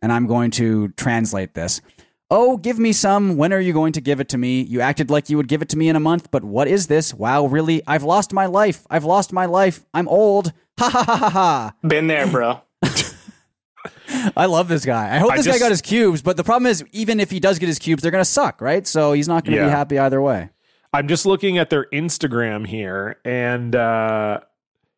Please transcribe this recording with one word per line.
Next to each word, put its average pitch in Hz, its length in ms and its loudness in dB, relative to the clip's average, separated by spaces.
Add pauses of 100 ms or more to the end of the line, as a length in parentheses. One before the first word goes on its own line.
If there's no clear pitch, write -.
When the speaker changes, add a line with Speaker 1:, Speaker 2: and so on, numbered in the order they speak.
Speaker 1:
and 113 100 0
I'm 117 140 0
going 120 260 0
to 110 440 0
translate 110 580 -2
this. - 260 -6 (520)
"Oh, 247 240 4
give 226 240 -4
me 226 120 2
some. 196 440 2
When 160 160 2
are 190 80 0
you 180 120 0
going 156 200 0
to 156 80 -6
give 139 180 -2
it 135 120 -6
to 131 80 -4
me? 127 240 0
You 120 180 -4
acted 135 300 -2
like 147 200 0
you 147 60 0
would 147 100 0
give 151 160 -2
it 160 60 -6
to 151 100 -2
me 160 100 2
in 160 60 4
a 156 60 2
month, 165 320 -2
but 135 100 -2
what 104 240 -2
is 175 220 0
this? 156 260 0
Wow, 127 320 0
really? 156 400 0
I've 147 160 -2
lost 180 300 0
my 196 140 0
life. 190 440 0
I've 151 140 0
lost 185 280 0
my 185 140 -2
life. 180 380 0 (100)
I'm 170 140 -2
old. 202 440 2 (280)
Ha 240 100 2
ha 247 140 2
ha 202 120 2
ha 247 140 2
ha." 156 440 0 (120)
Speaker 2:
Been 156 220 2
there, 151 180 0
bro. 120 360 0 (200)
Speaker 1:
<laughs> 175 80 0 (1500)
I 175 100 2
love 175 220 0
this 165 160 -2
guy. 113 300 -2
I 143 40 0
hope 220 140 4
Speaker 3:
I - 40 0
Speaker 1:
this 285 100 2
guy 262 60 2
Speaker 3:
just 240 100 2
Speaker 1:
got 233 80 2
his 185 120 0
cubes, 190 400 2
but 175 140 0
the 165 80 -4
problem 247 260 2
is, 160 220 -2
even 214 280 -2
if 196 100 0
he 190 100 -6
does 190 180 2
get 175 80 -2
his 156 120 -2
cubes, 156 240 -2
they're 165 100 0
gonna 190 120 2
suck, - 360 0
right? 160 260 0
So 151 260 2
he's 147 160 0
not 165 160 0
gonna - 140 0
Speaker 3:
Yeah. - 80 2
Speaker 1:
be 143 40 2
happy 143 280 0
either 135 220 2
way. 120 300 0 (420)
Speaker 3:
I'm 143 160 -2
just 165 180 0
looking 196 320 2
at 160 120 0
their 143 220 0
Instagram 120 760 -4
here, 101 580 -6
and, 123 520 -2
uh, 110 640 0 (580)